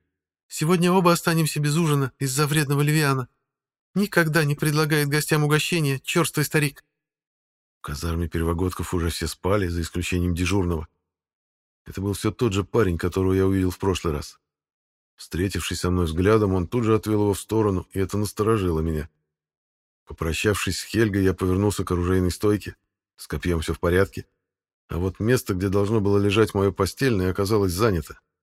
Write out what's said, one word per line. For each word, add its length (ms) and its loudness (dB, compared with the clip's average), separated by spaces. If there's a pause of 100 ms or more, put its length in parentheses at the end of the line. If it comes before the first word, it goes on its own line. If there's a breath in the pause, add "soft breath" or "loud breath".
(480)
"Сегодня 440 2
оба 200 6
останемся 480 2
без 160 0
ужина 440 0
из-за 280 0
вредного 340 0
Левиана. 460 2 (680)
Никогда 500 2
не 100 0
предлагает 520 2
гостям 360 0
угощения, 560 0
черствый 460 0
старик". 380 -2 (960)
В 20 -20
казарме 460 -4
первогодков 640 -2
уже 160 0
все 160 -6
спали, 420 -2
за 140 -2
исключением 540 -2
дежурного. 540 -2 (960)
Это 160 -10
был 100 -2
все 180 -2
тот 220 0
же 140 0
парень, 320 0
которого 340 0
я 160 2
увидел 240 2
в 80 -14
прошлый 340 -2
раз. 240 -8 (800)
Встретившись 640 -4
со 100 -2
мной 160 2
взглядом, 500 2
он 120 0
тут 160 -2
же 100 2
отвел 280 0
его 120 2
в 60 -4
сторону, 540 0
и 60 -4
это 180 -2
насторожило 640 0
меня. 280 -4 (960)
Попрощавшись 720 -2
с 40 -10
Хельгой, 400 0
я 100 2
повернулся 520 0
к 60 -6
оружейной 400 0
стойке. 440 -2 (400)
С 120 -20
копьем 340 -2
все 120 -4
в 60 -8
порядке. 460 2 (640)
А 80 -6
вот 240 -4
место, 320 0
где 160 -2
должно 320 0
было 160 2
лежать 360 2
мое 200 2
постельное, 580 0
оказалось 400 0
занято. 480 0 (240)